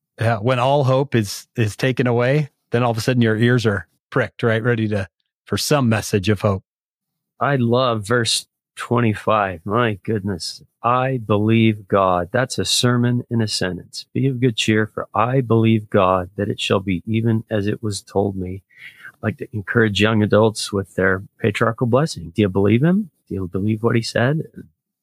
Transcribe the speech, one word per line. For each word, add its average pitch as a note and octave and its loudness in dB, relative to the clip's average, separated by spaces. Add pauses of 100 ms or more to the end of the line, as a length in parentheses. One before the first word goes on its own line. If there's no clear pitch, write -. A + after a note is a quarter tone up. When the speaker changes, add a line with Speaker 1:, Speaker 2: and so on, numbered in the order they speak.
(200)
Speaker 1:
Yeah. A2+ 0
When B2 0
all C#3 2
hope C3 0
is, G#2+ -2
is A2 0
taken B2+ 0
away, B2+ 0 (220)
then A#2+ 0
all A#2+ 2
of A2+ -4
a A2+ -2
sudden B2 2
your A2 2
ears A#2+ 4
are G2+ -2 (220)
pricked, - -4
right? A2 2
Ready A2+ 0
to, G2+ -4 (380)
for G2+ -4
some C3+ 2
message G#2 0
of G2+ 0
hope. G2 -2 (760)
Speaker 2:
I C#3 0
love A#2 0
verse A#2+ 0 (280)
twenty-five. G#2+ 0
My A2 0
goodness. G2+ -6 (200)
"I B2+ 0
believe G#2+ 2
God." F#2 2
That's - -2
a F#2+ -2
sermon B2 0
in A#2 0
a G#2+ 0
sentence. - -8
"Be B2+ 0
of B2+ -4
good B2 2
cheer, G#2+ 2
for - -10
I B2 2
believe A2+ 2
God F#2 2
that G#2 -4
it A2+ -6
shall G#2+ 0
be F#2+ -4
even A2+ 0
as G#2 -2
it G#2 -4
was G2+ -8
told G2 -4
me." F#2 -8 (500)
I - -20 (100)
like G#2 -4
to - -10
encourage G#2+ 0
young A2 2
adults G#2+ 2
with F#2+ -4
their F#2+ 0 (160)
patriarchal A2+ 0
blessing. A2+ -2
Do A2 2
you G#2 4
believe G#2 2
him? F3+ 0 (180)
Do F#2 -8
you F#2+ -6
believe G#2+ -4
what A#2 0
he A#2 0
said? C3 -2 (600)